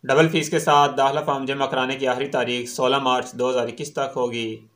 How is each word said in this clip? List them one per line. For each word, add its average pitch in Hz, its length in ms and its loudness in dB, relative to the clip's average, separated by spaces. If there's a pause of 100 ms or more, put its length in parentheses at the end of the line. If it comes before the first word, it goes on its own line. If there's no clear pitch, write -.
डबल 139 260 4
फीस 160 200 -2
के 165 120 0
साथ 143 360 6
दाखिला 139 260 2
फॉर्म 139 220 -2
जमा 139 220 -2
कराने 131 280 -2
की 131 120 -4
आखिरी 127 240 0
तारीख 123 380 -2
सोलह 135 340 0
मार्च 127 320 0
दो 123 140 0
हज़ार 123 200 0
इक्कीस 143 260 -10
तक 139 200 -4
होगी 117 600 -6